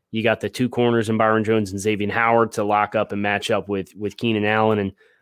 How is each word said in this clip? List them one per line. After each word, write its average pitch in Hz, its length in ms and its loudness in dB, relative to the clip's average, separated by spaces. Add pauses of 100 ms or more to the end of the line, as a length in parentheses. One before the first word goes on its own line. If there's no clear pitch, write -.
(120)
You 110 120 -4
got 110 160 2
the 104 100 -6
two 127 200 -2
corners 117 400 0
in 110 80 0
Byron 110 260 2
Jones 107 280 0
and 98 80 -6
Xavier 101 320 -2
Howard 117 420 2
to 107 100 -2
lock 104 320 0
up 104 160 -2
and 101 100 -4
match 101 300 -2
up 101 160 -2
with, 98 280 -6
with 101 220 -8
Keenan 110 280 -2
Allen. 110 340 2
And 98 140 -4 (280)